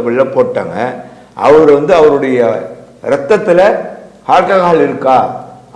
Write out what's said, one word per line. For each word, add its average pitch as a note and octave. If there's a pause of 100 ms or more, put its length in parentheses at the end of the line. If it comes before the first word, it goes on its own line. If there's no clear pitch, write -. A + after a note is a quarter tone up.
பள்ளியில A#2+ (100)
போட்டாங்க. G2+ (680)
அவர் D3+
வந்து D3+
அவருடைய C#3 (720)
ரத்தத்துல F3+ (720)
ஆல்கஹால் F3
இருக்கா C3+ (600)